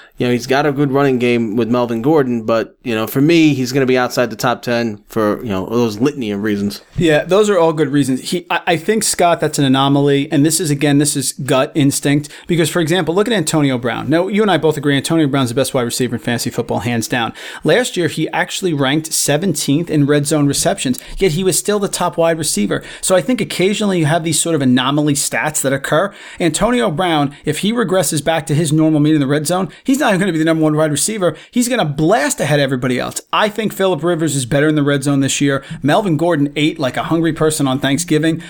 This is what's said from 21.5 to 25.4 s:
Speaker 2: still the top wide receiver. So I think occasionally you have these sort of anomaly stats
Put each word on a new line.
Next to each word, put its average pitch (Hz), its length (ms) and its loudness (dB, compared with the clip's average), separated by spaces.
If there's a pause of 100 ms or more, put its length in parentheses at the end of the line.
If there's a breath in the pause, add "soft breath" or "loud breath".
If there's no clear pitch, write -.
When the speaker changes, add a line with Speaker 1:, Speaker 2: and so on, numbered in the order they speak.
Speaker 2:
still 208 220 0
the 196 80 0
top 175 300 -4
wide 165 200 2
receiver. 165 460 -2 (180 loud breath)
So - 140 2
I 180 60 4
think 254 200 0
occasionally 202 560 0
you 156 80 2
have 160 180 0
these 165 160 -2
sort 165 160 0
of 139 60 0
anomaly 139 520 2
stats 139 480 -2